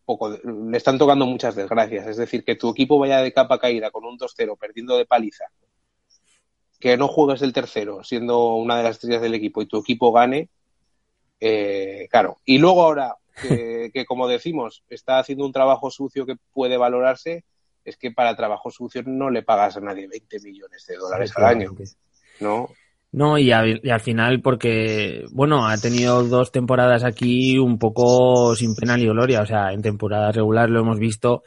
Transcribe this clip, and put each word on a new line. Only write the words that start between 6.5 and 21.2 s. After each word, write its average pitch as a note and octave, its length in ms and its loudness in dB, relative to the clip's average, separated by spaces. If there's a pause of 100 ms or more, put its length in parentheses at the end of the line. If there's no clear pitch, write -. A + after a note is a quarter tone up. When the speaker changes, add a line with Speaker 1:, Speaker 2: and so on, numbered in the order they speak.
Speaker 1:
que B2 180 2
no C#3 100 2
juegues C#3 360 2
el B2+ 100 -2
tercero, G#2 500 -6
siendo A#2+ 520 0
una A#2 220 -2
de A#2 60 0
las A2+ 120 -2
estrellas A#2+ 260 -4
del A#2 140 -2
equipo, G#2+ 260 -6
y G#2 60 -6
tu A2 100 -6
equipo A#2 340 0
gane, B2+ 380 2 (920)
eh, G2+ 680 -4
claro. G2+ 340 0
Y C3 140 4
luego F3+ 260 6
ahora, C#3+ 340 0 (220)
que, A#2 520 -4
Speaker 2:
<laughs> - 20 -20
Speaker 1:
que B2+ 120 -6
como B2+ 220 -4
decimos, B2 640 -6
está B2 300 -2
haciendo C#3 260 -6
un C3+ 60 -6
trabajo C3+ 400 2
sucio C#3 340 -8
que B2+ 120 -10 (160)
puede B2+ 240 0
valorarse, B2+ 680 0 (420)
es A2 120 -14
que A#2+ 140 -10
para A#2 240 0
trabajo A2+ 360 -6
sucio B2 340 -12
no C3 240 -4
le A#2 140 -2
pagas G2+ 340 0
a G2 40 -10
nadie G2 260 -10
veinte G#2 320 -16
millones G2 480 -20
de F2+ 100 -12
dólares F#2 380 -6